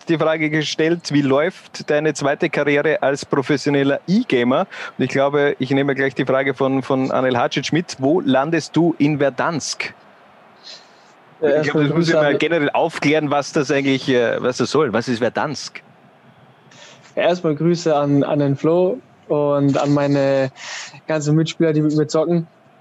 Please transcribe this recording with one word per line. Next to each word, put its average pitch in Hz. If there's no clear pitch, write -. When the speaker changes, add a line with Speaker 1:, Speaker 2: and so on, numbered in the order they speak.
Speaker 1:
die 170
Frage 156
gestellt, 156
wie 147
läuft 143
deine 151
zweite 143
Karriere 147
als 135
professioneller 139
E-Gamer? 151
Und 131
ich 127
glaube, 143
ich 131
nehme 139
gleich 135
die 143
Frage 135
von, 135
von 131
Anel 127
Hacic 143
mit. 175
Wo 139
landest 139
du 165
in 147
Verdansk? 139
Speaker 2:
Ja, 151
Speaker 1:
Ich -
glaube, -
das -
Speaker 2:
erstmal 147
Speaker 1:
muss 143
ich 147
Speaker 2:
Grüße -
Speaker 1:
mal 147
Speaker 2:
an -
Speaker 1:
generell 151
aufklären, 151
was 143
das 147
eigentlich, 139
äh, 123
was 123
das 117
soll. 147
Was 113
ist 120
Verdansk? 120
Speaker 2:
Ja, 123
erstmal 165
Grüße 165
an, 143
an 156
den 139
Flo 180
und 143
an 143
meine 139
ganzen 151
Mitspieler, 160
die 151
mit 151
mir 151
zocken. 165